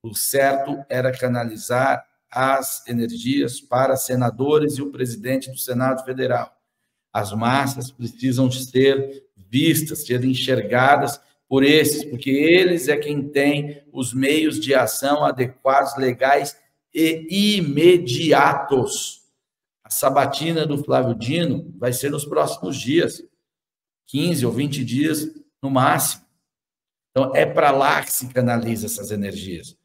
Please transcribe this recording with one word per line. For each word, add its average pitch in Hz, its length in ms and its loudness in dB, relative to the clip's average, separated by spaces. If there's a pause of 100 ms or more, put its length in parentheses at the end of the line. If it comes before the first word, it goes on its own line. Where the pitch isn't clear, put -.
O 107 140 -12
certo 139 720 0
era 127 220 0
canalizar 123 920 -2 (280)
as 131 560 0
energias 120 760 -2
para 131 340 2
senadores 131 800 0
e 139 40 -6
o 143 100 -8
presidente 127 600 -6
do 127 60 -14
Senado 127 460 -2
Federal. 123 480 -4 (640)
As 104 180 -4
massas 127 600 -2
precisam 127 560 -2
de 123 180 -4
ser 135 580 2 (140)
vistas, 147 680 0
ser 123 200 -2
enxergadas 127 960 2 (260)
por 135 160 2
esses, 147 400 4
porque 123 280 -6
eles 170 560 4
é 143 100 2
quem 147 320 -4
tem 147 540 0 (100)
os 127 220 -6
meios 143 440 0
de 127 140 0
ação 139 500 2
adequados, 135 720 0
legais 131 640 0 (340)
e 160 680 0
imediatos. 147 1700 2 (600)
A - 60 -20
sabatina 147 760 0
do 143 180 -4
Flávio 127 300 0
Dino 143 640 -2
vai 123 160 -2
ser 143 160 -4
nos - 160 -6
próximos 147 500 -2
dias, - 480 0 (840)
quinze 147 360 -2
ou 117 80 0
vinte 143 320 -4
dias 151 440 -2 (340)
no 139 80 -6
máximo. 135 560 0 (840)
Então, 135 240 0
é - 100 6
pra 147 240 2
lá 139 340 2
que - 80 -8
se - 160 -6
canaliza 117 600 -2
essas 101 240 -8
energias. 98 720 -8